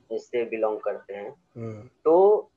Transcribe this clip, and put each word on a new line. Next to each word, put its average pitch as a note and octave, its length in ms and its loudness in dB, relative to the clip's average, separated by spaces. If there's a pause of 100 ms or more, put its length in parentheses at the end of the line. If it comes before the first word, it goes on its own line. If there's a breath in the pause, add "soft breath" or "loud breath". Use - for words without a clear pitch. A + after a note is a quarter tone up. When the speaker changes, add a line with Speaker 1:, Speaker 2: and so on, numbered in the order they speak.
(120)
Speaker 1:
से A#2 320 -4
बिलोंग A2 360 -4
करते G2+ 340 -8
हैं, G2+ 160 -12
Speaker 2:
हम्म। A2+ 580 -16 (160)
Speaker 1:
तो F#3+ 320 6 (200)